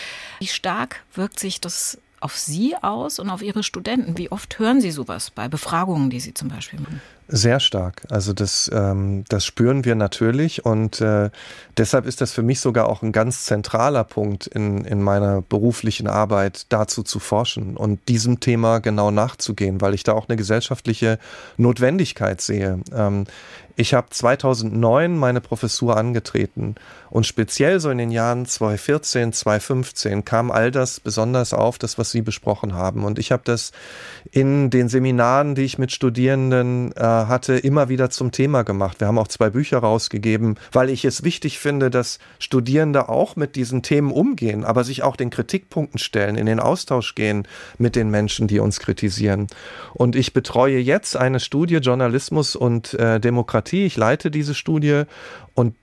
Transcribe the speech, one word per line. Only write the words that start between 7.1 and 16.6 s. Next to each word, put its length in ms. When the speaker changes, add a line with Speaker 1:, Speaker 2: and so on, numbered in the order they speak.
Speaker 2:
Sehr 300
stark. 500
Also 240
das, 400
ähm, 560
das 160
spüren 400
wir 100
natürlich 720
und, 340
äh, 300
deshalb 280
ist 160
das 120
für 100
mich 160
sogar 280
auch 140
ein 100
ganz 340
zentraler 580
Punkt 440
in, 360
in 180
meiner 400
beruflichen 680
Arbeit, 600